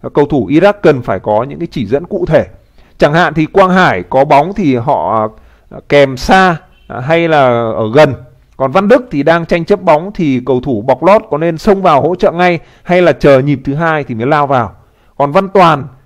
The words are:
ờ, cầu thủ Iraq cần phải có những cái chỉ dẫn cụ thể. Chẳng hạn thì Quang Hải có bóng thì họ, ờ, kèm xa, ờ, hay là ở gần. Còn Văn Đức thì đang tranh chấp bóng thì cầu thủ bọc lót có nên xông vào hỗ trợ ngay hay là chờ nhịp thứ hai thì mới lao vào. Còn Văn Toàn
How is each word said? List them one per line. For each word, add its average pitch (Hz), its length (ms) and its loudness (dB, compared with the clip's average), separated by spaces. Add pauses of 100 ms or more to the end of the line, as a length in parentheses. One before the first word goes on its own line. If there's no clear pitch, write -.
ờ, 123 100 -12
cầu 147 160 2
thủ 135 200 -2
Iraq 180 260 2 (100)
cần 143 200 2
phải 98 160 -4
có 107 240 -2
những 143 160 -10
cái 170 120 -10
chỉ 120 160 -8
dẫn 143 200 -4
cụ 160 200 -6
thể. 151 200 0 (520)
Chẳng 151 160 0
hạn 165 200 0
thì 156 120 -2
Quang 185 240 2
Hải 156 320 2
có 131 220 0
bóng 151 300 2
thì 147 220 0
họ, 110 520 -2 (420)
ờ, - 180 -18
kèm 139 280 2
xa, 185 400 2 (300)
ờ, - 140 -12
hay 165 280 -2
là 147 180 2 (300)
ở 110 180 -4
gần. 143 200 4 (420)
Còn 135 160 -4
Văn 196 160 0
Đức 247 220 2
thì 143 120 -4
đang 165 240 0
tranh 170 180 -2
chấp 202 180 -2
bóng 165 320 0
thì 135 320 -2
cầu 127 140 0
thủ 127 220 -6
bọc 131 200 -2
lót 202 280 4
có 147 80 -4
nên 165 200 -4
xông 196 240 0
vào 151 200 2
hỗ 165 120 -2
trợ 190 180 0
ngay 175 260 0 (240)
hay 180 200 0
là 165 100 4
chờ 139 260 4
nhịp 139 260 -2
thứ 139 100 -6
hai 156 300 -4
thì 123 100 -10
mới 113 120 -6
lao 147 200 0
vào. 123 260 -2 (440)
Còn 143 160 -2
Văn 190 160 0
Toàn 170 360 2 (220)